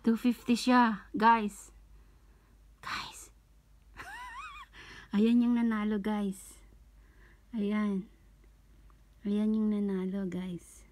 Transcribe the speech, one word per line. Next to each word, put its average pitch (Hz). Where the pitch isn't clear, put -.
Two 226
fifty 240
siya, 240
guys. 214
Guys. -
<laughs> 1017
Ayan 233
yung 240
nanalo, 214
guys. 202
Ayan. 208
Ayan 208
yung 220
nanalo, 196
guys. 180